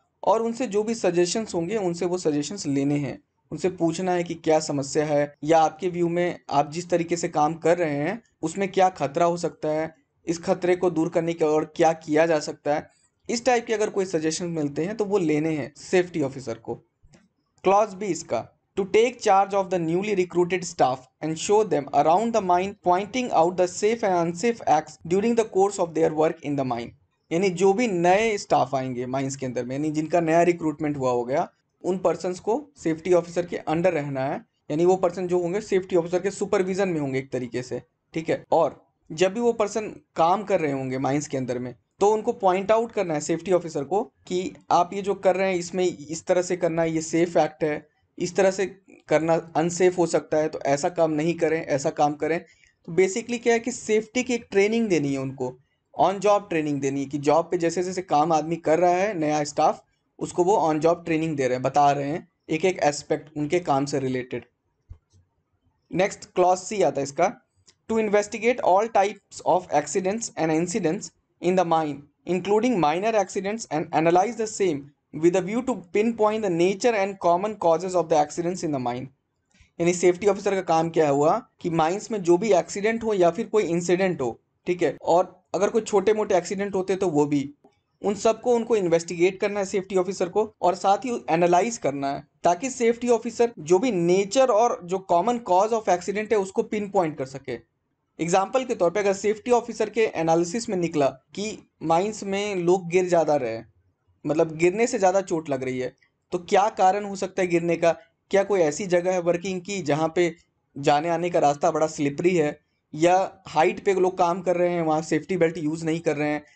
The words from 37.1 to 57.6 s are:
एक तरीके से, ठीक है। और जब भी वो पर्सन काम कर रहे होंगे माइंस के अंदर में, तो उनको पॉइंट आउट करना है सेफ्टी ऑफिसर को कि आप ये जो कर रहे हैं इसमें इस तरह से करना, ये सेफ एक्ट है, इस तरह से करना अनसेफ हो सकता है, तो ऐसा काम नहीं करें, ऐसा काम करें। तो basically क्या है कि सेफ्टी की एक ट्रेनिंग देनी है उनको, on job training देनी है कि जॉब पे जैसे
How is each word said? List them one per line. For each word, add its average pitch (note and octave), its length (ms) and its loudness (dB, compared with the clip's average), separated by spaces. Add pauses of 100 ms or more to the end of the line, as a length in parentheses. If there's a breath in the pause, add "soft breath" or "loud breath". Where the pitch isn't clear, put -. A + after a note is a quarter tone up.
एक C3+ 140 -8
तरीके B2 300 -6
से, A#2+ 200 -10 (320)
ठीक D#3+ 160 -6
है। - 220 -2
और F3 320 0 (260)
जब F#3 240 2
भी A#3+ 60 -4
वो A#3+ 120 2
पर्सन G#3+ 360 -4 (280)
काम F3+ 260 2
कर F#3+ 180 0
रहे D3+ 120 -2
होंगे C3 260 -4
माइंस C#3 300 -2
के - 80 -6
अंदर B2 220 -4
में, B2 160 -10 (260)
तो G3 100 4
उनको A3 220 0
पॉइंट G3 400 0
आउट A3+ 200 2
करना F3 220 -2
है D3 60 -2
सेफ्टी E3 320 -2
ऑफिसर D#3+ 320 -2
को F#3 180 -2 (240)
कि F#3 280 -4 (160)
आप F3 240 2
ये G3+ 80 -6
जो F#3+ 120 -4
कर F#3+ 220 2
रहे F#3+ 140 0
हैं F#3 60 -2
इसमें F3+ 280 -4
इस D#3+ 420 -6
तरह F3+ 160 2
से F3+ 140 -4
करना, E3 280 0
ये E3 160 -2
सेफ E3+ 360 0
एक्ट D#3 280 0
है, D3+ 240 -4 (300)
इस F3 180 -6
तरह F#3+ 140 4
से F#3+ 160 -2 (420)
करना D#3+ 260 2 (220)
अनसेफ F3 420 2
हो E3+ 80 2
सकता D#3 300 -2
है, D#3 120 2
तो - 180 -8
ऐसा C#3+ 220 0
काम E3+ 220 0
नहीं D#3 240 0
करें, E3 260 0
ऐसा D3+ 300 -2
काम D3 240 0
करें। D#3 260 -2
तो - 520 -20
basically A3+ 500 0
क्या A#3 100 2
है A3+ 80 2
कि A#3 120 -4
सेफ्टी A3 500 -2
की B3 120 -2
एक A#3 160 -6
ट्रेनिंग G#3+ 380 2
देनी C#3+ 240 2
है C#3 60 -2
उनको, C3 340 -6 (420)
on F#3+ 240 2
job G3+ 240 4
training D3+ 380 -2
देनी C#3 200 -2
है C3+ 60 -6
कि D3 120 -6
जॉब D3 320 2
पे F3 80 0
जैसे E3 240 0